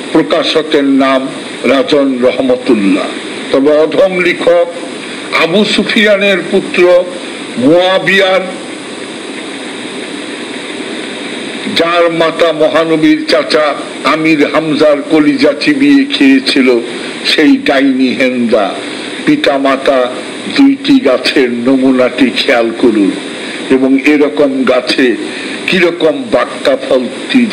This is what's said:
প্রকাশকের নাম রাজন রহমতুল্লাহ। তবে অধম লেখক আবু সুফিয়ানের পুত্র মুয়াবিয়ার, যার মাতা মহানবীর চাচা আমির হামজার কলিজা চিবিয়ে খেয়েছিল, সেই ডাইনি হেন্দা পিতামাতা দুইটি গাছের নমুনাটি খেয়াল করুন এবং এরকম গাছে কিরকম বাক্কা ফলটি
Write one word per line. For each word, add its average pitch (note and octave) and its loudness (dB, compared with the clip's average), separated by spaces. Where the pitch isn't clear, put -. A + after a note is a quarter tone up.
প্রকাশকের D#3 0
নাম C3+ 2
রাজন C3+ 2
রহমতুল্লাহ। A#2+ 2
তবে D3 4
অধম F3+ 2
লেখক E3+ 2
আবু F#3 2
সুফিয়ানের G3+ 2
পুত্র F3+ 2
মুয়াবিয়ার, F#3 2
যার E3+ 0
মাতা E3 0
মহানবীর D#3 0
চাচা D3+ 0
আমির D#3 2
হামজার D3+ 2
কলিজা D3 2
চিবিয়ে C#3 2
খেয়েছিল, C3 2
সেই C#3+ 4
ডাইনি C3+ 2
হেন্দা A#2 0
পিতামাতা C#3 2
দুইটি C#3 4
গাছের B2+ 2
নমুনাটি B2+ 2
খেয়াল A2+ 0
করুন G#2 2
এবং C3 2
এরকম C#3+ 2
গাছে B2 2
কিরকম D#3+ 0
বাক্কা C3 0
ফলটি B2 0